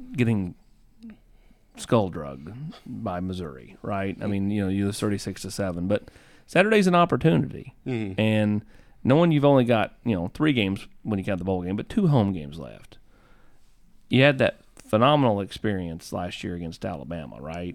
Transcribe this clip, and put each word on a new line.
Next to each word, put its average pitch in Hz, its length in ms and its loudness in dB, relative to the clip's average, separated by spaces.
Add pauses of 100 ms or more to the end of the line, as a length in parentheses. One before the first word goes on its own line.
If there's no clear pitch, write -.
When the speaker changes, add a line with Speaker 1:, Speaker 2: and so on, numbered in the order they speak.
(160)
Speaker 1:
getting 107 380 0 (1200)
skull 101 320 0
drugged 73 420 -10 (360)
by 104 340 -8
Missouri, 87 640 -8
right? 98 360 -4
I - 40 -10
Speaker 2:
Mm-hmm. 104 80 -4
Speaker 1:
mean, 98 200 -2
you 104 140 0
know, 95 60 0
you 98 160 0
lose 101 140 -4
thirty-six 101 420 -4
to 95 80 -10
seven, 90 380 -4
but - 220 -2 (360)
Saturday's 208 400 4
an 180 80 4
opportunity. 165 800 2 (120)
Speaker 2:
Mm-hmm. 110 340 -4
Speaker 1:
And 107 420 2 (420)
knowing 165 280 6
you've 143 120 4
only 139 200 6
got, 113 300 0 (100)
you 117 100 0
know, 87 200 -2
three 151 180 2
games 98 340 0 (160)
when 107 160 -2
you 92 60 -4
count 98 140 -2
the 87 60 -8
bowl 92 180 -2
game, 90 140 -4
but - 120 -8
two 202 200 2
home 110 240 4
games 78 260 -10
left. 58 400 -18 (1080)
You 123 140 4
had 139 160 4
that - 220 0 (140)
phenomenal 120 640 4
experience 92 720 -6
last 90 320 -6
year 90 100 -6
against 85 300 -10
Alabama, 71 560 -10
right? 85 340 -10